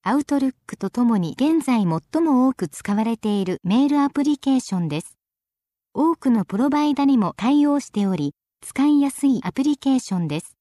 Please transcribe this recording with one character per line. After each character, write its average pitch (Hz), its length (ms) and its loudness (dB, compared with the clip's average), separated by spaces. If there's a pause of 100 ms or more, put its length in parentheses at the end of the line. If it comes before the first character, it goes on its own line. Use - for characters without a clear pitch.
Outlook 269 720 -2
と 196 100 -4
と 247 140 -2
も 226 140 2
に 170 200 -2
現 311 280 0
在 233 180 2
最 170 400 -2
も 262 240 2
多 262 60 0
く 170 160 -6
使 - 260 -6
わ 220 80 0
れ 226 140 -2
て 214 120 -4 (120)
い - 20 -2
る 180 200 -4
メ 233 240 2
ー - 20 0
ル 294 100 2
ア 285 100 2
プ 285 140 -2
リ 294 140 0
ケ 269 200 0
ー - 40 2
シ - 140 -6
ョ 180 40 -2
ン 165 80 -2
で 151 140 -4
す。 - 160 -20 (760)
多 320 220 0
く - 160 -2
の 220 140 0
プ 190 120 -6
ロ 269 120 2
バ 294 160 0
イ 294 100 0
ダ 285 80 0
に 277 140 4
も 190 180 0
対 285 320 2
応 285 140 0
し - 100 -18
て 202 160 -2
お 190 80 0
り、 143 180 -4 (280)
使 - 240 -2
い 294 160 4
や 277 100 0
す - 160 -2
い 254 160 2
ア 185 80 -4
プ 269 120 -4
リ 294 140 0
ケ 269 200 0
ー - 20 0
シ - 140 -6
ョ 180 60 -2
ン 165 80 -2
で 147 120 -4
す。 - 220 -18